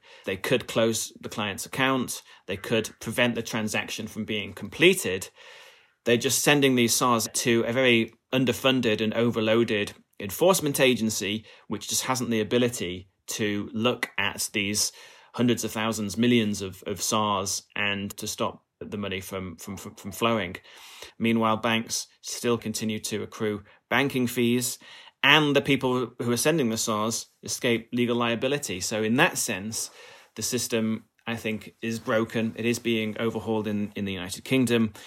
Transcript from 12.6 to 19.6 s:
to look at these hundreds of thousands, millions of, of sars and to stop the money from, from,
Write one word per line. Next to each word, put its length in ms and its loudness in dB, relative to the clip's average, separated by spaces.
to 480 -4
look 460 0
at 340 -2
these 380 0
hundreds 280 2
of 80 -4
thousands, 480 -2
millions 420 4
of, 280 -10
of 120 -6
sars 640 0
and 400 -2
to 100 -10
stop 380 -6
the 180 -8
money 220 -6
from, 360 -8
from, 200 -12